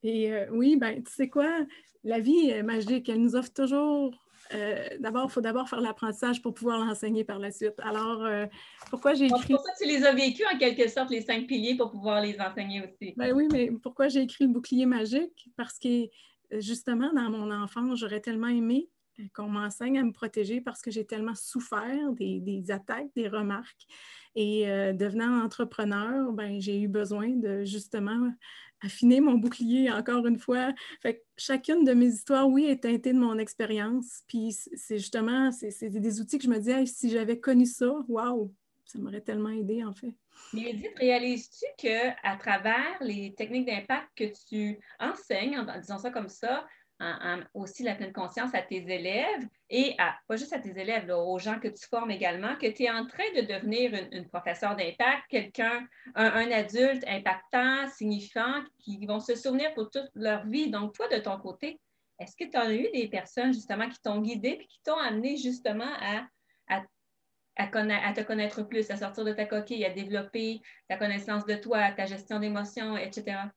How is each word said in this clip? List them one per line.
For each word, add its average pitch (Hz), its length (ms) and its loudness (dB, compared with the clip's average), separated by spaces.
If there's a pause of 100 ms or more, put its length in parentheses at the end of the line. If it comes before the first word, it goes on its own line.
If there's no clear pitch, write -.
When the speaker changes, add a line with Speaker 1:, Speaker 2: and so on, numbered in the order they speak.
Speaker 1:
Et, 220 280 0
euh, 208 200 -2
oui, 262 260 8
ben, 233 260 0
tu - 80 -14
sais 262 180 0
quoi, 311 300 2 (440)
la 226 160 0
vie 285 300 6
est 214 140 0
magique, 226 460 0
elle 226 120 4
nous 233 140 6
offre 254 180 0
toujours, 277 640 2 (360)
euh, 208 320 -2 (160)
d'abord, 247 320 0
faut 247 100 0
d'abord 240 280 0
faire 240 100 -4
l'apprentissage 233 640 -2
pour 233 140 -4
pouvoir 226 280 0
l'enseigner 220 400 0
par 208 140 -6
la 202 140 -6
suite. 214 260 -2
Alors, 220 480 -2
euh, 208 220 -2 (420)
pourquoi 277 240 4
j'ai 277 140 6
Speaker 2:
Donc, 247 140 4
Speaker 1:
écrit 262 120 2
Speaker 2:
pour 269 100 6
ça, 370 160 -6
tu 359 80 0
les 285 160 4
as 277 120 10
vécus 262 360 2
en 330 60 0
quelque 247 300 4
sorte, 262 240 0
les 226 100 -2
cinq 226 240 -2
piliers, 247 320 0
pour 233 140 2
pouvoir 208 280 0
les 208 220 0
enseigner 196 400 -6
aussi. 190 340 -12
Speaker 1:
Ben 247 160 0
oui, 285 200 4
mais 247 180 2
pourquoi 247 380 0
j'ai 269 140 2
écrit 262 240 0
le 262 40 8
bouclier 247 380 2
magique ? 247 680 0
Parce 247 220 -8
que, 240 280 0
euh, - 20 -12 (460)
justement, 233 600 -2
dans 247 160 2
mon 214 220 -4
enfance, 233 480 -2
j'aurais 214 220 -4
tellement 226 260 -2
aimé, 240 420 2 (300)
euh, 214 40 -12 (120)
qu'on 208 140 -8
m'enseigne 208 500 -2
à 269 40 2
me 226 100 2
protéger 220 480 -2
parce 247 200 -8
que - 80 -8
j'ai 214 160 -4
tellement 220 300 -4
souffert 247 800 -4
des, 190 260 -2
des 190 320 -4
attaques, 226 440 -6
des 226 120 -2
remarques. 208 580 -4 (480)
Et, 214 340 2
euh, 196 260 2
devenant 220 500 2
entrepreneur, 226 880 -2
ben, 208 280 -4
j'ai 202 220 0
eu 208 60 2
besoin 208 420 0
de, 208 360 0
justement, 214 680 -2 (520)
affiner 247 380 8
mon 285 140 8
bouclier, 240 560 2
encore 233 340 0
une 233 140 4
fois. 254 340 0 (300)
Fait 226 140 -2
que - 40 -20 (160)
chacune 302 460 2
de 262 100 8
mes 247 140 8
histoires, 269 420 4
oui, 277 160 6
est 269 160 2
teintée 240 320 2
de 254 60 8
mon 226 180 4
expérience. 220 880 -2
Puis 226 260 -2
c-, - 200 -10
c'est 220 240 -6
justement, 240 540 2
c'est, 240 180 -8
c'est 208 220 -8
des 208 280 -2
outils 226 200 -2
que 269 60 -4
je 247 40 4
me 226 80 4
dis, « 214 140 0
Hey, 262 160 4
si 247 240 -2
j'avais 226 280 0
connu 247 280 8
ça, 247 260 0 (140)
waouh, 233 440 -2 (340)
ça - 120 -16
m'aurait 208 240 -8
tellement 214 300 -4
aidé, 220 320 -2
en 208 100 -6
fait. » 233 220 -10 (380)
Speaker 2:
Mais 226 180 -4
Edith, 220 260 -8
réalises-tu 247 880 0
que 226 220 2 (180)
à 196 100 0
travers 226 640 0
les 202 340 -6
techniques 247 320 -2
d'impact 226 480 -4
que 208 160 -4 (180)
tu 208 300 -4 (200)
enseignes, 254 600 -2
en, 196 200 -6
disons 196 200 -10
ça 240 100 -6
comme 220 200 -8
ça, 269 360 -4 (360)
en, 175 380 -4
en - 0 - (140)
aussi 196 300 -10
la 214 120 -2
pleine 190 180 -8
conscience 226 400 -6
à 196 80 2
tes 185 160 -6
élèves 190 680 -2 (240)
et 170 280 2
à, 170 180 2 (120)
pas 220 100 -2
juste 285 160 -8
à 269 60 -4
tes 190 200 -10
élèves, 208 280 -2
là, 175 100 0
aux 180 220 0
gens 214 200 -4
que 220 80 -6
tu - 220 -10
formes 233 220 -2
également, 190 460 -2
que 240 100 0
tu 214 160 -2
es 233 80 2
en 226 160 -4
train 415 280 -4
de 247 60 2
devenir 214 520 0
une, 185 260 -6
une 175 80 -12
professeure 180 480 -4
d'impact, 233 540 0
quelqu'un, 233 580 -2 (280)
un, 220 100 4
un 226 260 2
adulte 240 560 2
impactant, 247 840 0
signifiant, 226 720 -4 (140)
qui 202 280 -10
vont 214 140 -2
se 233 160 -2
souvenir 269 380 0
pour 220 160 -6
toute 277 240 -8
leur 214 320 -2
vie. 277 240 0
Donc, 208 240 -4
toi, 453 140 -6
de - 100 0
ton 208 220 -4
côté, 285 400 -10 (400)
est-ce - 160 -14
que - 140 -8
tu - 80 -2
as 226 160 2
eu 247 200 0
des 233 140 -2
personnes, 247 460 -2
justement, 220 360 -4
qui - 120 -16
t'ont 208 200 -2
guidée 226 360 -2
puis - 100 -18
qui - 160 -20
t'ont 320 160 0
amené, 254 380 0
justement, 247 640 -4
à, 214 280 -4 (400)
à, 196 160 0 (720)
à 208 120 -4
conna-, 208 380 0
à 208 80 0
te 214 80 -2
connaître 214 460 -4
plus, 214 240 -2
à 202 60 -6
sortir 202 280 -6
de 214 80 0
ta 214 120 -2
coquille, 208 400 -4
à 190 40 2
développer 202 720 -4 (260)
ta 190 100 -4
connaissance 208 480 -2
de 208 100 0
toi, 208 360 2
ta 202 140 -4
gestion 196 340 -6
d'émotions, 208 560 -4
et 196 160 -6
cetera? 202 460 -8